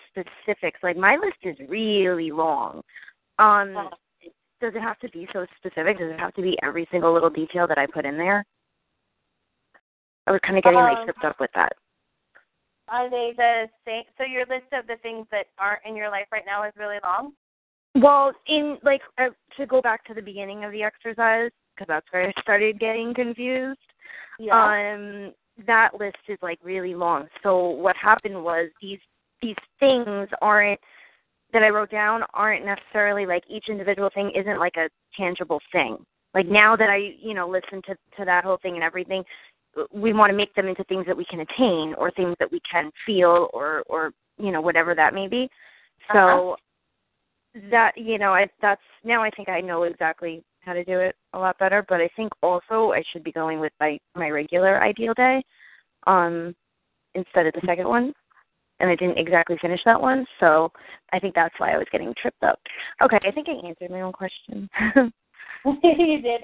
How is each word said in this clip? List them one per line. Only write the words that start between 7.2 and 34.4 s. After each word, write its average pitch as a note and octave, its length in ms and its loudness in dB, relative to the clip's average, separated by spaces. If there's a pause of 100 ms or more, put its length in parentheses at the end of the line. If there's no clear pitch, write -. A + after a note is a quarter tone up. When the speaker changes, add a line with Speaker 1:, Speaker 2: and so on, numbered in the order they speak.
Speaker 1:
detail D#3+ 380 -2
that D#3 100 0
I C#3 80 2
put C#3+ 200 -6
in C#3+ 120 -6
there? G3 260 0 (1800)
I - 40 2
was F#3+ 100 2
kinda F#3+ 200 0
getting, B3+ 180 8
like, A#3 200 4
Speaker 2:
Um, A3+ 60 -10
Speaker 1:
tripped - 200 -8
up D3+ 140 -4
with B2+ 140 -4
that. E2 200 0 (1120)
Speaker 2:
Are B3 220 -4
they A#3+ 240 -4
the A#3 360 0 (160)
same? A3+ 200 -10 (120)
So C4 60 -6
your B3+ 220 -4
list B3+ 280 -8
of A#3+ 140 -8
the A3+ 100 -10
things A3+ 320 -12
that G3+ 180 -6 (100)
aren't G3+ 280 -4
in A3 100 -12
your G#3+ 140 -8
life G3+ 220 -8
right G#3+ 140 -8
now G3+ 180 -6
is G#3 120 -10
really G#3 280 -10
long? G#3+ 320 -6 (600)
Speaker 1:
Well, C#4 380 6 (140)
in, D4 360 -2
like, C#4 200 2 (140)
uh, B3+ 120 2 (280)
to C#4 80 -6
go B3+ 160 2
back A#3 240 -2
to A3+ 80 -18
the G#3+ 80 -12
beginning G3+ 420 -12
of G#3 80 -10
the G#3+ 120 -8
exercise, A3+ 680 0 (240)
'cause F#3+ 120 -14
that's D#3 240 -4
where F#3 160 0
I - 140 -6
started G#3 380 2
getting A3+ 340 -4
confused. B3+ 800 -6 (460)
Speaker 2:
Yeah. A3 160 2 (380)
Speaker 1:
Um, G3+ 400 -12 (260)
that A3+ 360 4
list G#3 220 -6 (100)
is, G3+ 140 -10
like, E3+ 220 -8
really F#3 320 -6
long. E3+ 340 -2 (140)
So F#3 240 4
what F3 300 0
happened G3+ 460 0
was E3+ 280 -4 (100)
these, G3 180 -14 (420)
these A3 160 -8 (220)
things A3+ 500 2 (120)
aren't, G#3 380 4 (720)
that A3 120 4
I G#3+ 60 6
wrote G#3 200 0
down G#3+ 340 0 (100)
aren't G3+ 320 0
necessarily, G3+ 600 -2
like, F3 220 -2
each G#3+ 220 -12
individual G3 400 -2
thing G3+ 220 -4
isn't, G3 280 -4